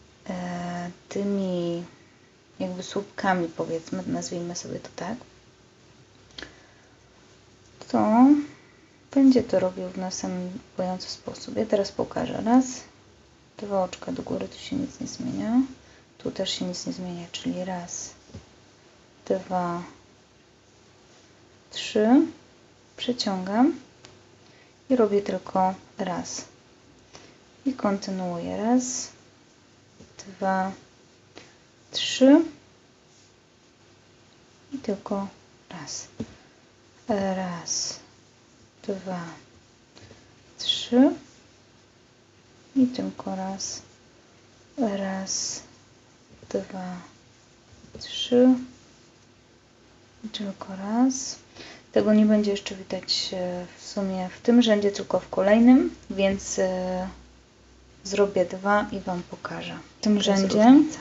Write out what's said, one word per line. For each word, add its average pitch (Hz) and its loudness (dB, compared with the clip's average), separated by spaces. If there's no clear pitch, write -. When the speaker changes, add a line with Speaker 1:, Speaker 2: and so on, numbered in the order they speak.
Speaker 1:
e, 175 -8
tymi 185 -2
jakby 185 -6
słupkami, 185 -2
powiedzmy, 165 -6
nazwijmy 175 -6
sobie - -10
to - -16
tak, 208 -8
to 226 6
będzie 262 6
to 190 2
robił 185 -2
w 185 -12
następujący 185 -8
sposób. - -12
Ja 220 0
teraz 196 0
pokażę. - -6
Raz, 254 6
dwa 202 -2
oczka - -8
do - -8
góry, 190 -6
tu - -18
się - -10
nic - -6
nie - -10
zmienia. 214 -2
Tu - -8
też 190 -6
się - -6
nic 180 -8
nie - -6
zmienia, 175 -10
czyli 175 -6
raz, 175 -10
dwa, 180 -4
trzy. 240 2
Przeciągam 220 0
i 262 4
robię 202 4
tylko 190 -2
raz. 175 -6
I 262 0
kontynuuję. 185 -4
Raz, 247 0
dwa, 190 -2
trzy. 285 4
I 269 -10
tylko 196 -6
raz. - -12
Raz, 185 -4
dwa, 185 -8
trzy. - 4
I 254 6
tylko 190 -6
raz. 190 -8
Raz, 196 -4
dwa, 185 -8
trzy. - 2
I 214 -10
tylko 196 -10
raz. 226 0
Tego 214 4
nie 214 8
będzie 208 4
jeszcze 202 -6
widać, - -6
e, 180 -4
w - -20
sumie 190 -4
w - -20
tym 240 8
rzędzie, 208 4
tylko - -2
w - -8
kolejnym, 233 8
więc, 196 0
e, 185 -2
zrobię 202 2
dwa 202 0
i 202 -8
wam 180 -6
pokażę. 170 -10
W - -10
tym 214 4
Speaker 2:
To 202 4
jest 196 4
Speaker 1:
rzędzie 196 4
Speaker 2:
różnica. 285 8